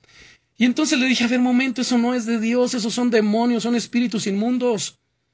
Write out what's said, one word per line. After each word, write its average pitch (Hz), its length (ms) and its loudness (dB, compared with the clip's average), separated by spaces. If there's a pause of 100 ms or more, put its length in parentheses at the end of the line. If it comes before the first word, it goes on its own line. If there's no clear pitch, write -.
(580)
Y 226 80 2
entonces 294 340 0
le 254 80 0
dije, 240 160 0
"A 240 40 0
ver, 247 120 0
momento, 254 420 0
eso 247 160 0
no 240 160 0
es 233 120 -4
de 233 140 -2
Dios, 240 340 0
esos 233 200 -4
son 247 160 0
demonios, 226 540 2
son 240 120 0
espíritus 233 520 -2
inmundos". 226 720 -2 (340)